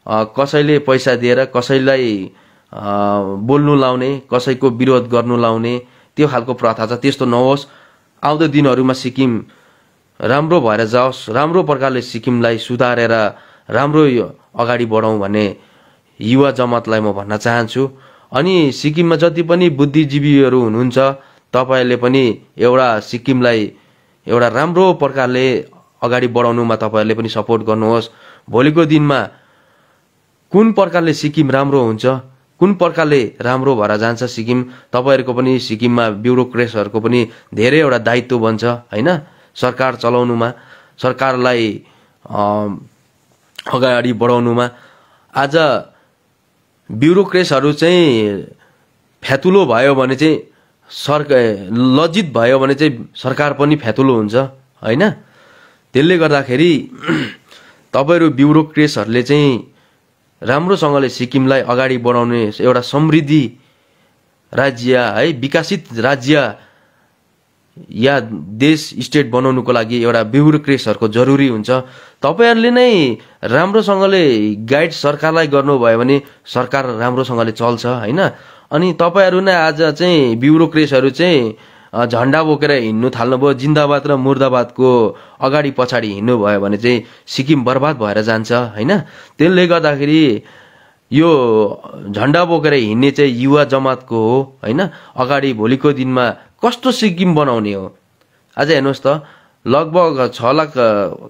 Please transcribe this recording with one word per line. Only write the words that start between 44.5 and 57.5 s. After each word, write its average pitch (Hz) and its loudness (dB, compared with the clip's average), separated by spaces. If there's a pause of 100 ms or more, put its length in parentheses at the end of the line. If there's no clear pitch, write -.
आज 139 0 (1080)
ब्युरोक्रेट्सहरू 156 2
चाहिँ 139 0 (800)
फ्यातुलो 180 2
भयो 131 2
भने 131 0
चाहिँ 151 0 (480)
सरक-, 123 -2
लज्जित 143 0
भयो 120 2
भने 135 0
चाहिँ 135 -2
सरकार 143 -4
पनि 147 2
फ्यातुलो 131 0
हुन्छ 107 -2
होइन। 135 -2 (840)
त्यसले 165 2
गर्दाखेरि 143 0 (460)
<clears throat> - -20